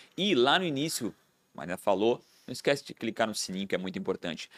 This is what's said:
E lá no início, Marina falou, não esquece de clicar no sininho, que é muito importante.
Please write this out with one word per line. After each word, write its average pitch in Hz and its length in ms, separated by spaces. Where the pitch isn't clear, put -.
E 190 160
lá 135 240
no 185 80
início, 143 480
Marina 85 240
falou, 104 420
não - 40
esquece 143 320
de - 120
clicar 113 320
no 107 80
sininho, 98 320
que 95 80
é - 20
muito 92 220
importante. 90 580